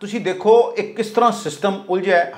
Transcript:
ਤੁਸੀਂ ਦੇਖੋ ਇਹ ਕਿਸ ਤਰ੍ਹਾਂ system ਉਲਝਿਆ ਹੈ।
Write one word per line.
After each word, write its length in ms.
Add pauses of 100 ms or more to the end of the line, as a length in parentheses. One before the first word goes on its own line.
ਤੁਸੀਂ 200
ਦੇਖੋ 580
ਇਹ 160
ਕਿਸ 120
ਤਰ੍ਹਾਂ 260
system 560
ਉਲਝਿਆ 280
ਹੈ। 220